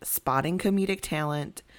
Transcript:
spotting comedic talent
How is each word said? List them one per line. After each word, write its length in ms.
spotting 560
comedic 440
talent 600